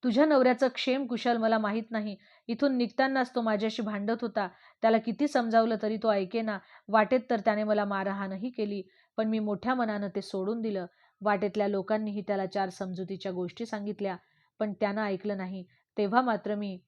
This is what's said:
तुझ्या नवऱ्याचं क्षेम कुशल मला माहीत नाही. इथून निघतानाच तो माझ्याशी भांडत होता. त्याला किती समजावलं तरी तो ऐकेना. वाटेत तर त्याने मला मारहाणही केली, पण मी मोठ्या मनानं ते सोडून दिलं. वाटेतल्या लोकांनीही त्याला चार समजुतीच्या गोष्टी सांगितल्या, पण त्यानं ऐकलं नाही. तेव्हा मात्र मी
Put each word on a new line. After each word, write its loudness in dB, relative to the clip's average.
तुझ्या 4
नवऱ्याचं 6
क्षेम -2
कुशल 0
मला 2
माहीत -2
नाही. -4
इथून 2
निघतानाच 0
तो 0
माझ्याशी 0
भांडत -2
होता. -2
त्याला 6
किती 0
समजावलं 4
तरी 0
तो 2
ऐकेना. -2
वाटेत 4
तर 2
त्याने 2
मला 2
मारहाणही -4
केली, -4
पण 0
मी 0
मोठ्या 0
मनानं -2
ते -4
सोडून -4
दिलं. -4
वाटेतल्या 0
लोकांनीही -2
त्याला -2
चार -2
समजुतीच्या -8
गोष्टी -6
सांगितल्या, -6
पण -2
त्यानं -2
ऐकलं -4
नाही. -8
तेव्हा 4
मात्र -2
मी -6